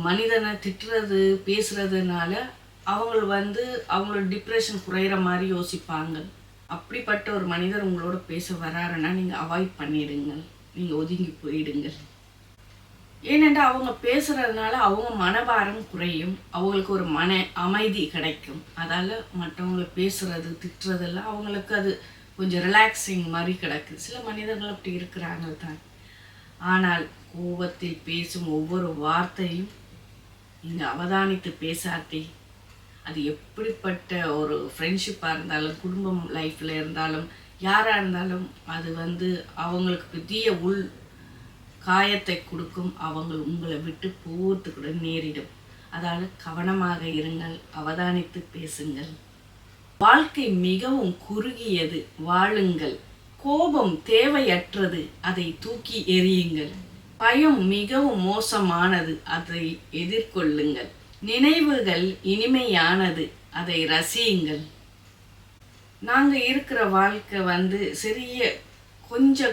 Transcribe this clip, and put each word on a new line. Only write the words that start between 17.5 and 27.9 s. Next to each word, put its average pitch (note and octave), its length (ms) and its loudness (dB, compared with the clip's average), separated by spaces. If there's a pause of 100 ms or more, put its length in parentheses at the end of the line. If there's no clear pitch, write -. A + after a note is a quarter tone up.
அமைதி G3+ 380 2 (100)
கிடைக்கும். D3+ 480 -6 (220)
அதால F3 260 -2 (320)
மற்றவங்களை F3+ 460 -4 (100)
பேசுறது, F3+ 540 -2 (120)
திட்டுறதெல்லாம் F3+ 680 -6
அவங்களுக்கு G#3 480 -6
அது G3 120 0 (460)
கொஞ்சம் F3+ 280 0
ரிலாக்ஸிங் G3 680 4
மாதிரி F3 200 -2 (100)
கிடக்கு. D3+ 400 -6
சில A#3+ 240 -12
மனிதர்கள் G#3+ 460 -6
அப்படி F#3 260 -8
இருக்கிறாங்க E3 500 -8 (140)
தான். D#3 160 -10 (920)
ஆனால் F3+ 320 2 (300)
கோபத்தில் F3 720 -6